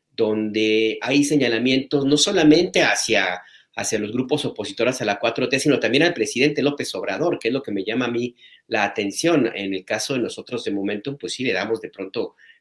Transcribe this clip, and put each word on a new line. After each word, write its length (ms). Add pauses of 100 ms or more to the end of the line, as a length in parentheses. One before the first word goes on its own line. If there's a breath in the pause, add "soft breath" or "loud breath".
(160)
donde 880
hay 220
señalamientos 800
no 100
solamente 640
hacia, 600 (320 soft breath)
hacia 240
los 140
grupos 320
opositores 580
a 20
la 140
cuatro 300
T, 100
sino 220
también 240
al 100
presidente 480
López 320
Obrador, 440
que 100
es 60
lo 80
que 100
me 120
llama 220
a 40
mí 240 (340 soft breath)
la 160
atención. 680
En 200
el 100
caso 300
de 60
nosotros 440
de 60
Momentum, 480
pues 160
sí 100
le 80
damos 280
de 100
pronto, 460 (240 soft breath)